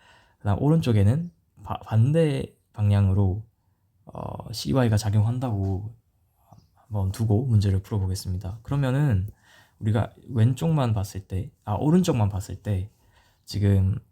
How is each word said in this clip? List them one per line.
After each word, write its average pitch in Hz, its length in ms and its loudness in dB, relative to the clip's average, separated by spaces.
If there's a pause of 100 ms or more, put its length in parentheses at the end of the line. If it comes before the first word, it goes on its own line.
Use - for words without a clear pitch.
(380)
그다음 - 240 -2
오른쪽에는 139 680 2 (320)
바-, - 160 -8
반대 139 720 0 (180)
방향으로, 101 720 2 (640)
어, - 460 -12
씨와이가 117 440 2
작용한다고 104 960 -2 (800)
한번 98 360 -4
두고 113 340 0
문제를 101 360 2
풀어보겠습니다. 95 800 -6
그러면은 135 640 0 (520)
우리가 107 320 -2 (160)
왼쪽만 127 640 0
봤을 98 340 -6
때, 95 240 -8 (140)
아, 104 100 -4
오른쪽만 151 540 2
봤을 95 280 -8
때 101 340 -6 (560)
지금 98 520 2 (140)